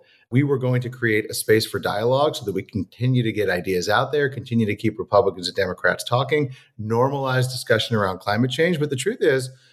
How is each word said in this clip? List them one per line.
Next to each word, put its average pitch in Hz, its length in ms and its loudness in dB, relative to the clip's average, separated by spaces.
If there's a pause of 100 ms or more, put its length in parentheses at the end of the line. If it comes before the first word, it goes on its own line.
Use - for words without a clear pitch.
(320)
We 127 100 4
were 143 160 2
going 127 240 0
to 117 80 -6
create 110 400 -2
a - 60 -10
space 110 280 4
for - 140 -6
dialogue 120 580 0
so - 100 -10
that 95 100 -4
we 95 80 -4
continue 123 580 -2
to 113 100 0
get 98 200 -2
ideas 90 360 -2
out 123 240 0
there, 143 180 0
continue 117 360 -2
to 107 100 -2
keep 104 220 -2
Republicans 95 500 2
and 90 80 -8
Democrats 90 480 -2
talking, 131 520 0 (260)
normalize 127 720 0
discussion 117 440 0
around 95 240 0
climate 110 300 0
change. 160 300 0
But 147 100 -2
the 139 60 -4
truth 202 260 -4
is, 135 300 2 (220)